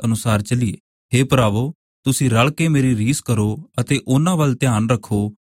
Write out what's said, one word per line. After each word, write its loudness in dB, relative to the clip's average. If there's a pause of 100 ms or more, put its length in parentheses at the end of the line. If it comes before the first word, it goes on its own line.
ਅਨੁਸਾਰ 0
ਚੱਲੀਏ। -2 (360)
ਹੇ 4
ਭਰਾਵੋ, 0 (340)
ਤੁਸੀਂ 0
ਰਲ 2
ਕੇ -2
ਮੇਰੀ 2
ਰੀਸ 0
ਕਰੋ -2 (120)
ਅਤੇ -2
ਉਹਨਾਂ 2
ਵੱਲ 2
ਧਿਆਨ 0
ਰੱਖੋ -2 (220)